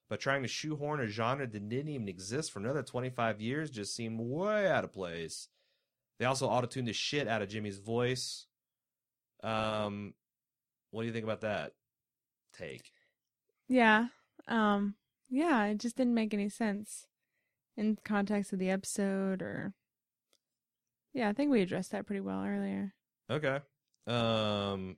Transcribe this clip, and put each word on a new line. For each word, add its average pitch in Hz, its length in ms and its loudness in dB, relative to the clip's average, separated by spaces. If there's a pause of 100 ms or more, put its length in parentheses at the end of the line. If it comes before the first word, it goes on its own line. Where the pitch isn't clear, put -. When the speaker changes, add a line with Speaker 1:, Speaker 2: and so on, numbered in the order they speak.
Speaker 1:
but 107 100 -4
trying 139 220 2
to 120 80 -2
shoehorn 147 500 -4
a 117 80 0
genre 120 400 0
that 104 220 -8
didn't 139 180 -2
even 120 220 -4
exist 95 420 -6
for 101 80 -8
another 127 240 -2
twenty-five 123 560 -2
years 139 320 -2
just 104 240 -6
seemed 113 240 -6
way 190 480 0
out 127 160 4
of 90 80 -6
place. 85 560 -6 (720)
They 117 60 0
also 131 240 2
auto-tuned 123 400 0
the 104 40 -2
shit 143 360 -2
out 110 120 0
of 98 60 -2
Jimmy's 104 300 -6
voice." 120 720 -2 (960)
Um, 107 680 -2 (760)
what 113 120 -4
do 117 40 -2
you 113 60 -4
think 113 100 -4
about 110 180 -2
that 95 300 -2 (840)
take? 73 340 -12 (800)
Speaker 2:
Yeah. 233 380 6 (400)
Um, 202 480 4 (340)
yeah, 262 380 4
it 208 120 2
just 233 160 -2
didn't 247 180 4
make 220 200 2
any 202 160 2
sense 208 580 -4 (680)
in 214 300 2
context 202 480 0
of 185 60 0
the 185 100 2
episode 190 720 0
or, 104 320 -4 (1400)
yeah, 240 140 2
I 208 60 2
think 285 160 4
we 240 120 6
addressed 185 300 0
that 202 140 -4
pretty 202 160 -4
well 190 240 -2
earlier. 196 480 -2 (380)
Speaker 1:
Okay. 143 280 0 (460)
Um, 104 920 0